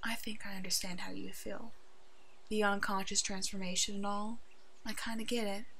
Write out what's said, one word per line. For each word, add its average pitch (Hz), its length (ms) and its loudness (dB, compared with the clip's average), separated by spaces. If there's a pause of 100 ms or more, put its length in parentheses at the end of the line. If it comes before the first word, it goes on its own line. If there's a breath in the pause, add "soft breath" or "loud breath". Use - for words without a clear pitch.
I 226 140 2
think 220 300 -2
I 202 100 -2
understand 185 460 2
how 190 100 -4
you 190 200 -2
feel. 214 420 -4 (760)
The 214 140 4
unconscious 202 580 4
transformation 190 760 2
and 202 100 0
all, 208 340 0 (460)
I 220 80 0
kinda 226 300 0
get 226 240 2
it. 202 180 0 (140)